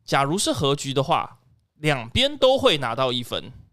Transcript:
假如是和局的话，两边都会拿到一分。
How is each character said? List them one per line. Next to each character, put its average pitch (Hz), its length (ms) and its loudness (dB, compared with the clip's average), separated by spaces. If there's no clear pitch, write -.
假 139 180 2
如 147 140 0
是 302 160 -2
和 143 200 0
局 135 200 -6
的 135 100 0
话， 143 340 -2
两 139 320 -2
边 269 260 0
都 262 200 4
会 226 200 4
拿 120 180 -2
到 131 160 0
一 123 100 -2
分。 101 300 -8